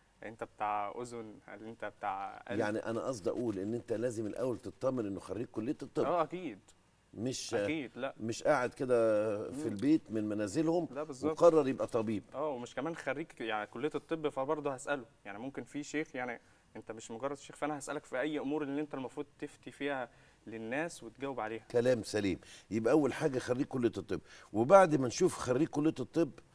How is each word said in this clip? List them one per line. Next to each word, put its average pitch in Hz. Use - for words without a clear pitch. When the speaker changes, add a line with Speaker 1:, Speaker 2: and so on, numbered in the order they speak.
Speaker 1:
هل 104
أنت 113
بتاع 104
أذن؟ 113
هل 104
أنت 113
بتاع 98
قلب؟ 101
Speaker 2:
يعني 107
أنا 113
قصدي 107
أقول 110
إن 104
أنت 117
لازم 110
الأول 117
تطمن 123
إنه 98
خريج 104
كلية 113
الطب. 113
Speaker 1:
آه، 165
أكيد. 156
Speaker 2:
مش 117
Speaker 1:
أكيد، 117
لا. 127
Speaker 2:
مش 110
قاعد 127
كده 113
في 139
Speaker 1:
مم. 156
Speaker 2:
البيت 127
من 107
منازلهم 143
Speaker 1:
لا، 143
بالظبط. 147
Speaker 2:
وقرر 160
يبقى 113
طبيب. 110
Speaker 1:
آه، 147
ومش 123
كمان 160
خريج 147
يعني 107
كلية 135
الطب، 151
فبرضه 143
هسأله. 127
يعني 101
ممكن 135
في 147
شيخ 151
يعني 123
انت 110
مش 113
مجرد 135
شيخ، -
فانا 151
هسألك 143
في 131
اي 147
امور 147
اللي 139
انت 147
المفروض 135
تفتي -
فيها 135
للناس 117
وتجاوب 123
عليها. 110
Speaker 2:
كلام 120
سليم. 101
يبقى 113
اول 143
حاجة 139
خريج 123
كلية 120
الطب، 90
وبعد 151
ما 135
نشوف 170
خريج 131
كلية 151
الطب 135